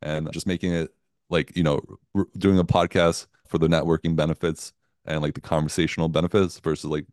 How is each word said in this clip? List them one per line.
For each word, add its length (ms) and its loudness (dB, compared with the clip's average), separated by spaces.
and 320 -6
just 140 -8
making 260 -2
it, 220 -4
like, 260 -2
you 80 0
know, 200 0
r-, 140 -2
doing 200 4
a 60 4
podcast 640 2
for 120 -2
the 100 2
networking 480 2
benefits 560 -2
and, 160 -4
like, 140 -2
the 80 -16
conversational 640 -2
benefits 520 0
versus, 300 -4
like, 220 -4